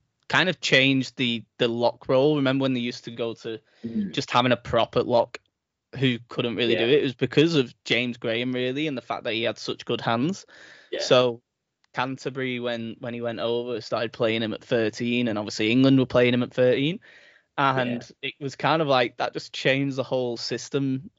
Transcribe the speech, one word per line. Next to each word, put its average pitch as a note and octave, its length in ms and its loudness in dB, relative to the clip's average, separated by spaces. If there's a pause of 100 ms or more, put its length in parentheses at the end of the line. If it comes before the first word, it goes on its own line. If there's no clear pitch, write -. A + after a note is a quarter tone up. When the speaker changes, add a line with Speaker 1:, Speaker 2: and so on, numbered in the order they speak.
(280)
Speaker 1:
kind D#3+ 220 2
of E3+ 120 -6
change C3+ 540 2
the, A#2 280 -2 (160)
the B2 100 2
lock A#2 400 -2
role. C#3 280 4
Remember C3+ 260 2
when C3 100 0
they B2 80 -2
used A#2+ 240 -8
to A#2+ 60 -10
go A#2 240 -6
to A2 240 -10 (260)
Speaker 2:
Mm. G#2+ 260 -4
Speaker 1:
just - 200 -6
having B2 200 4
a A#2 60 4
prop - 400 -2
at A#2 100 0
lock A#2+ 320 0 (580)
who B2+ 300 0
couldn't A#2+ 300 -4
really A#2 180 2
do A2+ 120 0
Speaker 2:
Yeah. D3 80 6
Speaker 1:
it? C#3+ 40 6
It - 40 0
was B2+ 120 -2
because D#3 400 2
of B2+ 180 2 (120)
James A#2+ 320 0
Graham, A#2+ 360 -2
really, B2+ 340 -2
and C3+ 100 -6
the A#2 40 -8
fact - 240 -8
that A#2 80 -2
he A2+ 100 -2
had A2 140 -2
such - 280 -10
good A#2+ 160 -2
hands. B2+ 440 -2 (460)
Speaker 2:
Yeah. - 100 -6
Speaker 1:
So B2 400 4 (520)
Canterbury, C3 640 -4
when, A#2 400 -6
when A#2+ 140 -10
he A#2+ 80 -10
went A#2 180 -6
over, A#2+ 420 -2
started A#2 320 -4
playing A2+ 300 0
him G#2+ 100 -4
at - 100 -10
thirteen, A#2+ 680 0
and G#2 100 -2
obviously G#2+ 320 -2
England C3+ 280 6
were B2+ 60 4
playing B2 280 4
him B2 100 0
at A#2 100 -8
thirteen. C3 460 2 (580)
And C3 440 0 (200)
Speaker 2:
Yeah. C#3 80 -6
Speaker 1:
it - 100 -12
was C#3 160 -8
kind D3+ 260 0
of D3+ 60 0
like, B2+ 300 2
that - 160 -4
just - 200 -12
changed C3+ 440 0
the C3 80 -4
whole B2 320 -4
system C3 800 -4